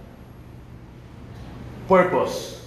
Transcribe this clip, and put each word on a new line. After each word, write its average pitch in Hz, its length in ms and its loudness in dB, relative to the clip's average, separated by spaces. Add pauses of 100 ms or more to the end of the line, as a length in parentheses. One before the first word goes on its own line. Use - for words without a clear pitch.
(1900)
Purpose. - 800 6